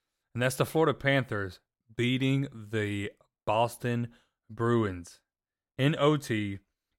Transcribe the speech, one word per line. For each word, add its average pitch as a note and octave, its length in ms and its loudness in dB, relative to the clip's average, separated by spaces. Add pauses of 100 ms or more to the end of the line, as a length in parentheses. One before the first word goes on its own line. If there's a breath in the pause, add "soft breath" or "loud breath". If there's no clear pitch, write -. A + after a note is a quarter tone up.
(340)
And A2+ 80 -4
that's B2+ 140 2
the C3 100 2
Florida D#3 300 2
Panthers A#2 640 -2 (360)
beating C3+ 520 0 (240)
the G#2 400 -2 (340)
Boston A#2+ 640 0 (420 soft breath)
Bruins A2 720 0 (580)
in C#3 220 2
O D3 180 4
T G#2 400 -4 (420)